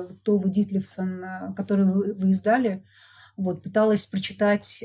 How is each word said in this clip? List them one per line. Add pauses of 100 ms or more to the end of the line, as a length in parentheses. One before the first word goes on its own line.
(240)
Товы
Дитлифсон,
э,
которые
вы,
вы
издали. (540)
Вот,
пыталась
прочитать,